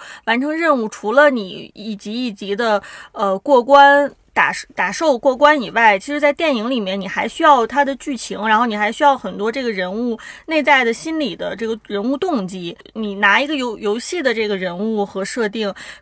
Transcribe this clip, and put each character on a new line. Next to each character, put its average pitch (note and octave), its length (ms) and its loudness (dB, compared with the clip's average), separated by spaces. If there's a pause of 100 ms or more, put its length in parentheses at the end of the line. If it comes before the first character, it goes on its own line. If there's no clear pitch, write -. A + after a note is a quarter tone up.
(240)
完 A#3 160 -2
成 D4+ 180 -2
任 D#4+ 200 2
务， A3 100 -4
除 G#3 240 -6
了 C#4+ 180 6
你 G#3 460 -6
一 G#3+ 220 -10
级 G#3 160 -12
一 B3 180 -4
级 G3 240 -8
的， G#3+ 260 0 (300)
呃， G3 280 -2
过 C4+ 220 4
关， C#4 480 6 (220)
打， E3+ 220 2 (200)
打 F#3 160 -2
兽 C#4 300 0
过 C4+ 160 2
关 D4 260 4
以 F3+ 100 -6
外， G#3+ 280 4
其 C#4 140 -8
实 D4 40 -4
在 C#4+ 140 2
电 D4+ 240 -2
影 A3 140 -4
里 C4 100 -2
面 G3 200 -4
你 F#3 60 -8
还 F#3+ 220 -6
需 E4 160 -4
要 C4+ 240 6
他 C4 160 0
的 C4+ 140 0
剧 C#4+ 180 -8
情， G#3 320 -6
然 A3 100 4
后 A#3+ 80 2
你 G#3+ 120 -4
还 G#3 120 0
需 A#3 140 -2
要 C#4 140 4
很 F#3 200 -10
多 G#3 140 -2
这 C4+ 100 -6
个 A#3+ 80 -2
人 F#3 240 -4
物 A#3 240 -4 (280)
内 D#4 180 0
在 C4+ 220 4
的 A#3 80 0
心 D#4+ 260 -6
理 G#3+ 160 -4
的 F3 180 -6
这 G#3+ 140 -6
个 A3 100 -6 (100)
人 G3+ 140 -4
物 B3+ 140 -2
动 C#4 320 -2
机。 F3+ 300 -10 (160)
你 G#3 220 -8
拿 G3+ 260 2
一 C#4+ 40 -2
个 D4+ 80 -4
游-， B3 240 -4
游 G#3 220 -2
戏 F4 220 -6
的 B3+ 120 0
这 A3 140 -2
个 G#3 80 -2
人 F3+ 220 -6
物 G#3 280 -2
和 G3 200 -6
设 G#3+ 240 -4
定， G#3 240 -6 (280)